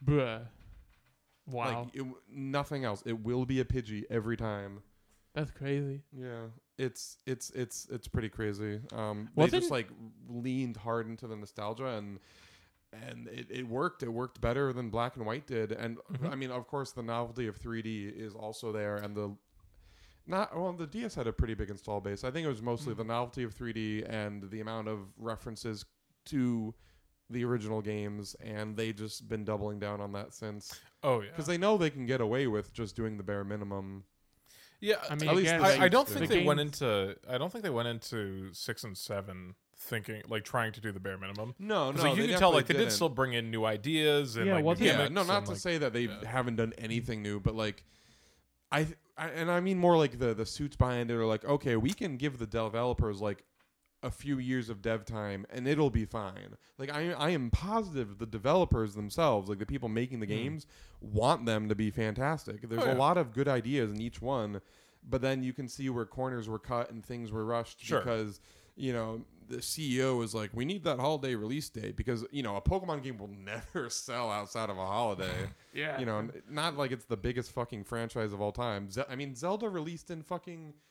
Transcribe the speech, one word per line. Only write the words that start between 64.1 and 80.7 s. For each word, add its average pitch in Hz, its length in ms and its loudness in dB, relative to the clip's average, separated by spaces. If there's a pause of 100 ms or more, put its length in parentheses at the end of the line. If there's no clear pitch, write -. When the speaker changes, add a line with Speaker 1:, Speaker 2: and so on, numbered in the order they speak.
Speaker 2:
one, 107 400 -2 (420)
but 123 200 -2
then 131 200 2
you 127 120 -2
can 135 120 -6
see 135 220 -4
where 120 160 0
corners 127 440 -4
were 110 100 -2
cut 120 320 -2
and 113 140 -12
things 117 280 -8
were 110 140 0
rushed 117 340 -2
Speaker 3:
Sure. 123 200 2
Speaker 2:
because, 110 400 -2 (360)
you 131 160 -2
know, 113 320 -2 (240)
the 123 140 -6
C 143 360 -2
E 131 60 6
O 127 160 4
is 113 140 -2
like, 107 180 -2
"We 120 140 -2
need 180 180 -2
that 151 160 2
holiday 135 340 2
release 113 360 -2
date," 104 260 -8
because, 120 340 0
you 143 120 -2
know, 101 140 -2
a 98 40 -2
Pokemon 175 420 2
game 127 140 -6
will 101 120 -8
<laughs> 101 160 -12
never 117 440 -6
sell 120 420 -2
outside 104 400 -2
of 98 80 -4
a 95 80 -2
holiday. 95 640 0
Speaker 1:
<laughs> - 60 -20 (140)
Yeah. 143 280 -4
Speaker 2:
You 127 60 0
know, 110 120 0
n-, 113 320 -6
not 151 260 -2
like 139 140 0
it's 123 140 -6
the 117 120 -2
biggest 120 360 -2
fucking 117 320 -4
franchise 113 480 -2
of 101 80 -4
all 104 120 0
time. 104 380 -2
Ze-, 113 180 -2
I 135 60 -8
mean, 135 220 -6
Zelda 196 320 -2
released 170 420 -6
in 160 120 -8
fucking 165 520 -10 (160)